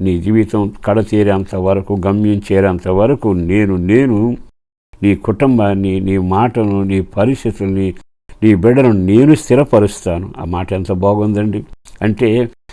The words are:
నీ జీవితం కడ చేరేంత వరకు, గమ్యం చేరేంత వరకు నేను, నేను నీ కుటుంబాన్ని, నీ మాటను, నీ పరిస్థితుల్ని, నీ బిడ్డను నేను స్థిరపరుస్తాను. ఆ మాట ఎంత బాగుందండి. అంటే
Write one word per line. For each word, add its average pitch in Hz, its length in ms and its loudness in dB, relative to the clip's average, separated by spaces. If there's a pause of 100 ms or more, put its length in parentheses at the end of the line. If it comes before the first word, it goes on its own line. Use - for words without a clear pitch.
నీ 90 200 -2
జీవితం 104 500 0 (140)
కడ 104 280 0
చేరేంత 98 420 0
వరకు, 95 420 -2 (100)
గమ్యం 104 340 0 (100)
చేరేంత 95 360 0
వరకు 110 400 0
నేను, 95 480 0
నేను 113 640 0 (640)
నీ 101 120 2
కుటుంబాన్ని, 101 840 0
నీ 95 180 -2
మాటను, 101 640 0
నీ 95 180 0
పరిస్థితుల్ని, 98 920 -2 (500)
నీ 107 120 6
బిడ్డను 120 360 4
నేను 107 440 4
స్థిరపరుస్తాను. 104 1000 0
ఆ - 60 -10
మాట 87 300 -6
ఎంత 95 180 -4
బాగుందండి. 104 720 -2 (360)
అంటే 113 480 0 (240)